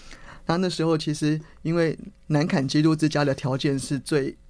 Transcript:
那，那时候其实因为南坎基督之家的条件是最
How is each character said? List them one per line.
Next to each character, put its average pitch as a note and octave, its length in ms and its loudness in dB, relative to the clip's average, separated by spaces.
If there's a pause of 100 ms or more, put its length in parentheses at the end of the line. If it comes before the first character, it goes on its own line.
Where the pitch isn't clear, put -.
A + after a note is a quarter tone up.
(480)
那， E3 100 0
那 F#3 100 0
时 D#3+ 160 -2
候 D#3+ 140 2
其 D#3 160 -4
实 D3+ 260 0 (220)
因 D#3+ 140 -2
为 E3 220 0 (300)
南 D3+ 180 2
坎 D3 220 0
基 D3+ 140 2
督 D#3 120 6
之 D3+ 140 2
家 D3 160 2
的 C#3+ 100 2
条 C3+ 240 -2
件 C#3 220 0
是 C3+ 180 -4
最 C#3 380 -2 (140)